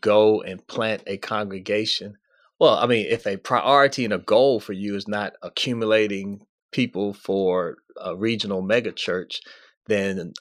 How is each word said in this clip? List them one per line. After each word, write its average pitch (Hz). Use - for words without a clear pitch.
go 107
and 92
plant 110
a 98
congregation, 101
well, 131
I 110
mean, 113
if 117
a 98
priority 135
and 104
a 92
goal 113
for 104
you 101
is 98
not 104
accumulating 107
people 101
for 92
a 90
regional 101
mega 110
church, -
then 98